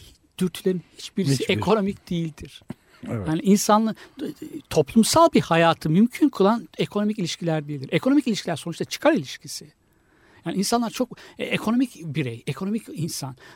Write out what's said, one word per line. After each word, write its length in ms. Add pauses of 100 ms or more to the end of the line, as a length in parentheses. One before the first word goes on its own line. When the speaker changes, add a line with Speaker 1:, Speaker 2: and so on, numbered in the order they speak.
(380)
Speaker 1:
dürtülerin 440 (160)
hiçbirisi 360 (100)
Speaker 2:
Hiçbir. 140
Speaker 1:
ekonomik 520
değildir. 520 (460)
Speaker 2:
Evet. 200
Speaker 1:
Yani 140
insanla, 540 (760)
toplumsal 640
bir 80
hayatı 480
mümkün 400
kılan 480
ekonomik 420
ilişkiler 480
değildir. 240
Ekonomik 360
ilişkiler 280
sonuçta 300
çıkar 280
ilişkisi. 580 (720)
Yani 120
insanlar 320
çok, 280 (220)
e, 40
ekonomik 520 (200)
birey, 320
ekonomik 360 (100)
insan. 420 (200)